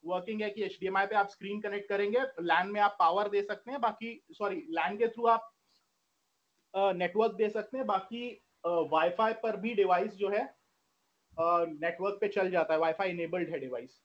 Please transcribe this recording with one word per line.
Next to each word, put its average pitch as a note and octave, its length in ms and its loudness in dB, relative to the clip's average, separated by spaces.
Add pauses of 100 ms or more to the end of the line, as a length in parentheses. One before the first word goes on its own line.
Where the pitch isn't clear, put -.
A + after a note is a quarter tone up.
working F3+ 380 -4
है G#3 80 -2
कि G#3 120 -6
एचडीएमआई F#3+ 440 0
पे G#3 80 -6
आप G3+ 140 2
screen G3+ 320 -8
connect G3+ 280 -6
करेंगे, G3+ 300 2
lan F3 460 2
में G#3 160 -4
आप G3+ 180 4
power F#3 300 4
दे G3+ 140 0
सकते G3+ 280 -8
हैं, C#4 100 -6
बाकी, A3+ 500 -4
sorry, G3+ 260 -4
lan E3 420 -4
के A3+ 80 2
through A#3 240 2
आप, A3+ 220 2 (1200)
अ, G3 180 2
network F#3 400 0
दे G#3 180 0
सकते G#3+ 260 -6
हैं, C4 100 -4
बाकी, A#3 440 -4 (340)
अ, E3+ 40 0
Wi-Fi F3 760 2
पर A3 140 -2
भी A3 180 -4
device G#3 380 4
जो G3 160 -2
है, G#3+ 180 0 (920)
अ, E3+ 280 4
network E3 540 -4
पे G#3 80 0
चल F#3+ 220 2
जाता D#3+ 240 2
है, D#3 60 4
Wi-Fi D#3+ 240 2
enabled E3+ 460 -2
है D#3+ 80 -4
device। B2+ 460 -8